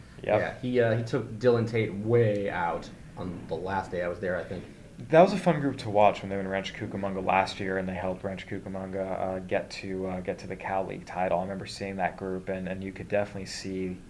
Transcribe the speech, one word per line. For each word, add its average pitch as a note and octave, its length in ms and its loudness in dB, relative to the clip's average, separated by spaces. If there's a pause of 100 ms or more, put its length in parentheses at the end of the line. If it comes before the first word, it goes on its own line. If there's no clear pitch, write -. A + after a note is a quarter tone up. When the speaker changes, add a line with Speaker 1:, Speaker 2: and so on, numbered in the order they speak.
(220)
Speaker 1:
Yep. G2+ 180 4
Speaker 2:
Yeah, - 200 -2
he, B2 200 2
uh, A2+ 160 6
he A#2 60 0
took A#2 360 -2
Dylan A#2 300 6
Tate A2 240 0
way G#2 580 4
out E2+ 380 -2 (280)
on F2+ 220 -6 (100)
the F2+ 60 -4
last F#2 360 -2
day F2 120 -2
I F2+ 60 0
was F2 120 -4
there, F#2 160 0
I E2 80 -4
think. - 200 -8 (460)
Speaker 1:
That D#3+ 120 12
was G3 100 8
a G3 60 -2
fun D#3+ 220 2
group C#3 180 0
to G#2+ 120 -4
watch G2+ 320 6
when G2 60 -6
they G2 80 -2
were G2 60 -2
in F#2+ 60 -6
Rancho F#2+ 280 -2
Cucamonga G2 480 -4
last F#2 340 2
year, F#2+ 200 -2
and F#2 100 -2
they F#2 60 -4
helped F#2 280 -4
Rancho F#2+ 260 -6
Cucamonga, F#2+ 720 -4
uh, F#2 200 -2
get F#2 300 -2
to, F#2+ 360 -4
uh, F#2 140 -4
get F2+ 180 -4
to - 80 -12
the F#2+ 100 -6
Cal F#2+ 300 -2
League F#2 200 -8
title. F2 320 0
I F2+ 40 0
remember F#2+ 240 -6
seeing G2 300 -8
that F2 200 -2
group, F#2+ 320 -4
and, F#2 200 -4
and F#2 140 -6
you F#2+ 100 -6
could G2+ 160 -10
definitely G2+ 380 -2
see F#2+ 500 -4 (140)